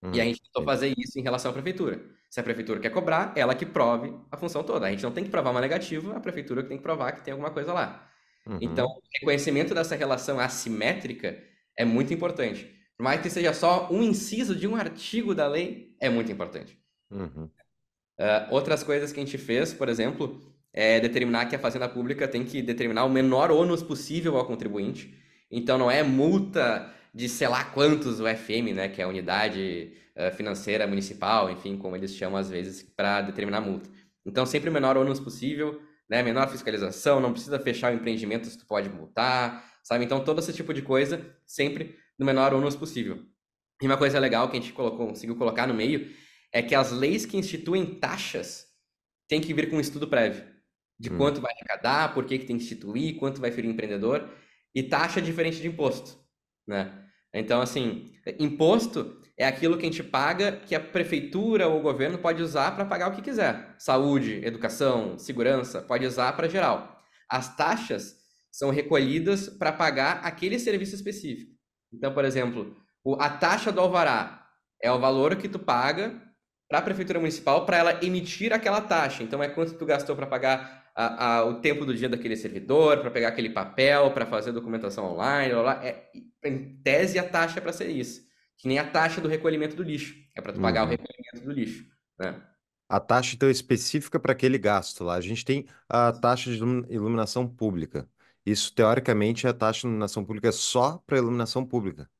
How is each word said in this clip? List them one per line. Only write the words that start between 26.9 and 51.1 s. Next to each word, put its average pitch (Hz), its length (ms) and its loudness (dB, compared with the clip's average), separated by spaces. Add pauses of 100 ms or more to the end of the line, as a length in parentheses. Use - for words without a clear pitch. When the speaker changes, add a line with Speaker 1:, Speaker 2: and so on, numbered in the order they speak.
Speaker 1:
de 120 160 -6
sei 131 180 0
lá 127 160 2
quantos 139 560 2
o 110 60 0
F 110 260 -2
M, 113 220 0
né, 95 140 -2
que 98 120 -8
é 92 40 0
a 92 40 -2
unidade, 95 840 -2 (240)
ah, 92 140 0
financeira 104 560 -2
municipal, 98 640 0
enfim, 98 260 -8
como 95 200 -8
eles 95 180 -8
chamam 98 240 -4
às 98 120 -2
vezes, 92 320 -8
pra 101 380 0
determinar 101 380 -4
a 110 40 -2
multa. 98 260 -6 (360)
Então, 117 220 0
sempre 143 240 -2
o - 20 -2
menor 135 240 4
ônus 135 240 2
possível, 147 600 -6 (280)
né, 117 140 2
menor 123 260 2
fiscalização, 107 720 2
não 127 120 2
precisa 139 260 -4
fechar 123 340 0
o 117 40 0
empreendimento 113 500 -2
se - 120 -16
tu - 80 -20
pode 101 220 -2
multar, 120 760 0 (180)
sabe? 120 220 0
Então, 135 200 0
todo 156 160 0
esse 165 120 -6
tipo 160 220 -6
de 135 80 -6
coisa, 139 520 0 (120)
sempre 143 500 -4 (220)
no 135 80 0
menor 135 280 6
ônus 139 220 2
possível. 110 480 -8 (580)
E 135 40 0
uma 135 100 4
coisa 139 220 4
legal 127 320 4
que - 60 -4
a 120 40 -2
gente - 120 -10
colocou, 117 360 -2
conseguiu 113 280 -8
colocar 120 300 0
no 123 80 0
meio 123 360 -2 (420)
é 120 100 2
que 120 120 0
as 135 180 4
leis 139 340 0
que - 100 -6
instituem 170 640 -2
taxas - 680 -6 (600)
têm 151 120 2
que 160 140 -4
vir 147 160 0
com 160 60 0
um 151 40 2
estudo 147 280 -4
prévio 113 360 2 (540)
de 117 140 -8